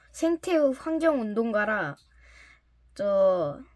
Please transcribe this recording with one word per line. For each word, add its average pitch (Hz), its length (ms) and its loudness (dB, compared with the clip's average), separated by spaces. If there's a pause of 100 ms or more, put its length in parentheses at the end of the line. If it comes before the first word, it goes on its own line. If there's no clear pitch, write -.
(100)
생태 330 460 -2 (200)
환경 320 440 0
운동가라 208 760 -2 (960)
저 190 680 2 (140)